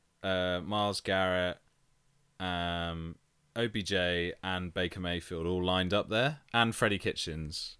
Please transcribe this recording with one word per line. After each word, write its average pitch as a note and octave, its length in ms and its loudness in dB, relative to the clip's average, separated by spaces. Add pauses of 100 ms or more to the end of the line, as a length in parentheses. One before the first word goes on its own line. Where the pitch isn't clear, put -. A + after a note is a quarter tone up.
(240)
uh, F#2 420 0
Myles G#2 360 0
Garrett, F#2 580 2 (800)
um, E2+ 760 -4 (400)
O A#2 120 0
B G#2+ 160 -4
J, F2 500 2 (100)
and F#2 300 -2
Baker F2+ 260 0
Mayfield F2 460 -4
all F2+ 180 2
lined F#2 300 2
up G2+ 160 2
there? C3 300 0 (120)
And A#2 240 4
Freddie G#2 220 2
Kitchens, D#2 840 -6